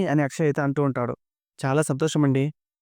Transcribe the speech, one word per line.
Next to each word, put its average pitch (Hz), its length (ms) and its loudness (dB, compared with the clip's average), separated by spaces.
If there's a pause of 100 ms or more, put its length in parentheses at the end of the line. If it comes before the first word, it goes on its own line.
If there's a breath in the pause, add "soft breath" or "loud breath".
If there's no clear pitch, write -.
అని 147 160 2
అక్షయ్ 147 240 -2
అయితే 143 140 0
అంటూ 139 220 0
ఉంటాడు. 123 300 -2 (460)
"చాలా 139 220 0
సంతోషమండి, 147 640 0 (380)